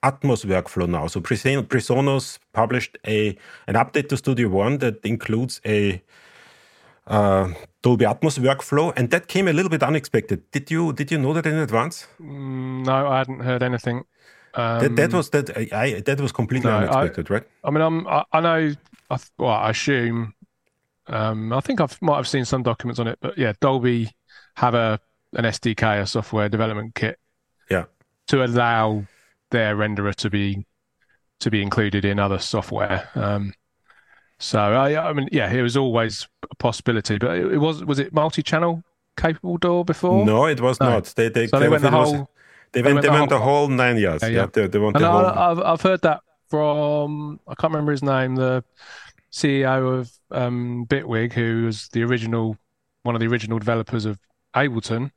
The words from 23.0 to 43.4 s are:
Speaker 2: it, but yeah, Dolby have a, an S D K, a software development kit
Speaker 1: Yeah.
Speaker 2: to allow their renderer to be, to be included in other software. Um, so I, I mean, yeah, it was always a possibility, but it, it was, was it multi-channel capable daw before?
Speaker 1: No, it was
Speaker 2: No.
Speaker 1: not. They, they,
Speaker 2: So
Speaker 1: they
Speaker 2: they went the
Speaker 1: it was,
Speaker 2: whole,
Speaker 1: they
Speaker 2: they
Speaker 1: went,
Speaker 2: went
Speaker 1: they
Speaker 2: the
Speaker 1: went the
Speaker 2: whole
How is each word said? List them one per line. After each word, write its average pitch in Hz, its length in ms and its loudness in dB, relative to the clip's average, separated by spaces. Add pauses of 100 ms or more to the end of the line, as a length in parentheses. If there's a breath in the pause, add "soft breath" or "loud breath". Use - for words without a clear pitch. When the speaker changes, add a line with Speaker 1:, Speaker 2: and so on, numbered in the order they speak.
Speaker 2:
it, 117 140 -6
but - 160 -6
yeah, 117 220 0
Dolby 123 520 2 (440 soft breath)
have 120 200 2
a, 113 240 2 (340)
an 117 120 -2
S 110 140 -2
D 113 160 0
K, 107 240 2
a 98 60 0
software 104 440 -2
development 110 460 -4
kit - 240 -4 (500)
Speaker 1:
Yeah. 92 160 0 (420)
Speaker 2:
to 135 180 2
allow 113 600 2 (460 soft breath)
their 107 240 2
renderer 104 400 -2
to - 140 -4
be, 98 360 -2 (720)
to - 100 -2
be 104 120 0
included 101 440 0
in 101 140 2
other 98 200 0
software. 101 760 -4
Um, 101 380 -4 (840 soft breath)
so - 200 0
I, 139 500 2
I 156 40 -4
mean, 139 180 -2
yeah, 104 200 0
it 127 100 0
was 120 140 0
always 117 520 0 (220)
a - 60 -16
possibility, 110 600 -2
but 101 200 0
it, 90 160 0
it 151 40 2
was, 151 260 0
was 143 160 -2
it 139 140 -4
multi-channel 160 720 0 (340)
capable 170 400 -2
daw 175 260 2
before? 175 420 2
Speaker 1:
No, 110 200 6
it 143 160 0
was 127 180 2
Speaker 2:
No. 131 100 4
Speaker 1:
not. 107 260 0
They, 117 140 2
they, 117 180 0
Speaker 2:
So 135 120 2
Speaker 1:
they 143 60 4
Speaker 2:
they 135 40 6
went 147 120 4
the 143 80 4
Speaker 1:
it 143 40 4
was, 151 180 4
Speaker 2:
whole, 143 180 -4 (420 soft breath)
Speaker 1:
they 123 100 0
Speaker 2:
they 139 120 6
Speaker 1:
went, - 20 6
Speaker 2:
went 143 60 4
Speaker 1:
they 143 80 4
Speaker 2:
the 143 40 6
Speaker 1:
went 147 160 4
the 135 100 4
Speaker 2:
whole 139 220 4